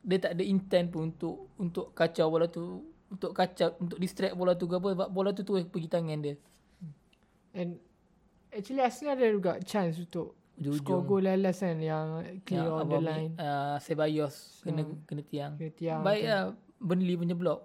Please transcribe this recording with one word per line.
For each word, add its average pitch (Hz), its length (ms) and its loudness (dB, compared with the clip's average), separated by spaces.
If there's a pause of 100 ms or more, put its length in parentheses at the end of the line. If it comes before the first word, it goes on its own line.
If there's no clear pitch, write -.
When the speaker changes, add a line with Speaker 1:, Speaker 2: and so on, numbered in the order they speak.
Speaker 1:
dia 185 160 2
tak 175 160 -2
ada 180 80 0
intent 190 460 2
pun 165 200 -2
untuk, 170 460 -8
untuk 175 360 -4
kacau 165 360 2
bola 165 180 4
tu, 175 380 -8 (240)
untuk 185 240 -6
kacau, 180 460 2
untuk 175 200 -4
distract 185 380 -2
bola 180 160 4
tu 175 160 0
ke 175 80 0
apa, 185 160 0
sebab 185 160 0
bola 196 240 0
tu 202 100 -4
terus 190 220 0
pergi 170 240 -6
tangan 160 320 -2
dia. 143 160 -4 (1160)
Speaker 2:
And 175 260 -6 (720)
actually 254 320 0
Arsenal 269 320 0
ada 254 120 4
juga 196 320 4
chance 175 380 0
untuk 170 400 -8 (160)
Speaker 1:
Hujung-hujung. 143 300 -2
Speaker 2:
score 180 200 2
goal 190 240 4
last 190 320 2
kan, 170 200 0
yang 156 280 -2 (360)
clear 170 160 -2
Speaker 1:
Yang 165 100 0
Speaker 2:
on 160 100 0
the 160 120 0
Speaker 1:
Aubameyang, 160 320 2
Speaker 2:
line. 160 140 -4
Speaker 1:
ah, 143 420 -2
Ceballos 151 560 0 (260)
kena, 156 220 -2
Speaker 2:
Hmm. 151 200 -6
Speaker 1:
kena 147 200 -6
tiang. 147 320 -6
Speaker 2:
Kena 156 160 -8
tiang, 160 300 -2
Speaker 1:
Baik 208 200 4
Speaker 2:
betul. 226 80 0
Speaker 1:
lah, 196 140 2 (340)
Burnley 180 380 2
punya 170 180 0
block. 170 320 2